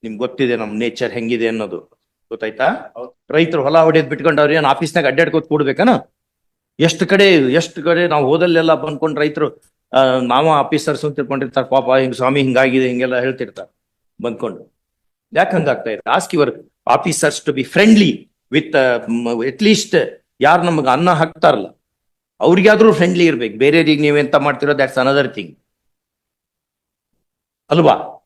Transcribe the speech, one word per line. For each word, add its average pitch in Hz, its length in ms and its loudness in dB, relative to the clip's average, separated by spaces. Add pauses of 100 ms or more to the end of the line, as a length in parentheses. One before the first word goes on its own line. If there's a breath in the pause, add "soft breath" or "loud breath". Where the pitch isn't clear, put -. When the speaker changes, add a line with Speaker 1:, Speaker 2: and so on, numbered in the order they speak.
Speaker 1:
ನಿಮ್ಗ್ 110 160 -12
ಗೊತ್ತಿದೆ 123 360 -2
ನಮ್ 107 220 -6
ನೇಚರ್ 117 340 -4
ಹೆಂಗಿದೆ 113 360 -4
ಅನ್ನೋದು, 107 300 -6 (520)
ಗೊತ್ತಾಯ್ತಾ? 113 380 -4 (280)
Speaker 2:
ಹೌದು. 127 240 -18 (100)
Speaker 1:
ರೈತರು 160 340 0
ಹೊಲ 151 160 2
ಹೊಡೆಯೋದ್ 160 300 2
ಬಿಟ್ಕೊಂಡು 147 320 0
ಅವ್ರು 147 140 2
ಏನ್ 156 100 0
ಆಫೀಸ್ನಾಗ 147 400 0
ಅಡ್ಡಾಡ್ಕೋತ 156 420 0
ಕೂಡ್ಬೇಕನ? 147 420 0 (920)
ಎಷ್ಟ್ 165 260 0
ಕಡೆ, 196 280 4
ಎಷ್ಟ್ 151 500 0
ಕಡೆ 170 240 0
ನಾವ್ 151 180 0
ಹೋದಲ್ಲೆಲ್ಲ 160 480 2
ಬಂದ್ಕೊಂಡ್ 151 460 -4
ರೈತರು, 151 380 -2 (360)
ಆ, 131 280 2
ನಾವ 127 280 2
ಆಫೀಸರ್ಸ್ 147 560 -2
ಅಂತ 147 100 -6
ತಿಳ್ಕೊಂಡಿರ್ತಾರ. 135 480 -4
ಪಾಪ 127 280 0
ಹಿಂಗ್ 131 240 0
ಸ್ವಾಮಿ 127 260 0
ಹಿಂಗಾಗಿದೆ 131 460 2
ಹಿಂಗೆಲ್ಲ 123 320 -2
ಹೇಳ್ತಿರ್ತಾರ 123 480 -8 (540)
ಬಂದ್ಕೊಂಡು. 110 540 -10 (580)
ಯಾಕ್ 190 200 0
ಹಂಗಾಗ್ತಾ 143 380 -2
ಇದೆ? 104 80 -8
Ask 156 400 -2
your - 200 0 (380)
officers - 520 -2
to 139 80 -4
be 131 160 -6
friendly 208 400 6 (400)
with, - 240 -2
ಆ, 123 320 0
ಮ್, 120 180 -4
at 120 300 -6
least 208 400 2 (440)
ಯಾರ್ 165 220 4
ನಮಗ್ 156 240 -2
ಅನ್ನ 147 220 2
ಹಾಕ್ತಾರಲ್ಲ 160 580 0 (720)
ಅವ್ರಿಗಾದ್ರೂ 202 540 4
ಫ್ರೆಂಡ್ಲಿ 175 320 2
ಇರ್ಬೇಕು. 117 320 -2
ಬೇರೆಯವ್ರಿಗೆ 151 440 2
ನೀವ್ 147 160 2
ಎಂತ 147 180 -2
ಮಾಡ್ತಿರೋ, 143 380 0
that's 135 200 -2
another 135 400 0
thing 85 240 -14 (2000)
ಅಲ್ವಾ? 151 420 2 (140)